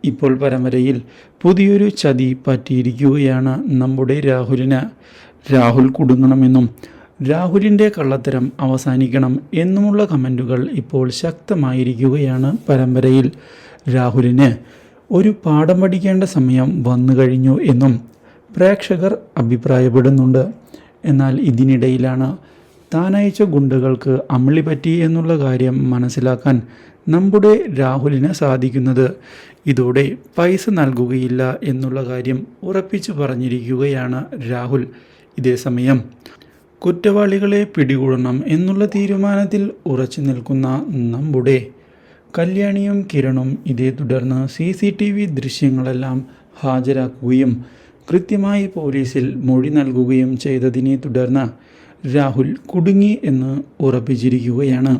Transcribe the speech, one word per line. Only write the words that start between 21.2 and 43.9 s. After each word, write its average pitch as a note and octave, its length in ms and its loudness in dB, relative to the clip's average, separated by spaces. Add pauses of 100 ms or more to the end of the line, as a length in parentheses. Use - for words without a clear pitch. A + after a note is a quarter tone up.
ഇതിനിടയിലാണ് C3 840 2 (640)
താനയച്ച G3 520 0
ഗുണ്ടകൾക്ക് C3+ 680 0 (180)
അമളി C3+ 300 2
പറ്റി D#3+ 400 -2
എന്നുള്ള E3 380 0
കാര്യം B2+ 360 0 (140)
മനസ്സിലാക്കാൻ B2 680 0 (520)
നമ്മുടെ G3 460 4 (200)
രാഹുലിന് C3+ 600 0
സാധിക്കുന്നത്. C3 760 0 (580)
ഇതോടെ C3 400 2 (280)
പൈസ F#3 360 0
നൽകുകയില്ല B2+ 720 0 (220)
എന്നുള്ള C3 400 -4
കാര്യം B2+ 360 -4 (240)
ഉറപ്പിച്ചു F#3+ 480 -6
പറഞ്ഞിരിക്കുകയാണ് B2+ 1120 -4 (220)
രാഹുൽ. B2 400 -4 (540)
ഇതേസമയം B2 600 0 (840)
കുറ്റവാളികളെ G3+ 840 0
പിടികൂടണം C3 760 -2 (100)
എന്നുള്ള F#3+ 380 0
തീരുമാനത്തിൽ G3+ 800 -2 (220)
ഉറച്ചു C3 360 -4
നിൽക്കുന്ന C3 460 -2 (420)
നമ്മുടെ C3 500 0 (760)
കല്യാണിയും G3 680 -2
കിരണും C3 480 -2 (140)
ഇതേ C3 260 -2